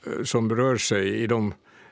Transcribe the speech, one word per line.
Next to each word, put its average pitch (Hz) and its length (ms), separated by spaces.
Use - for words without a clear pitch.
som 113 320
rör 127 220
sig 101 460
i 113 40
de, 107 260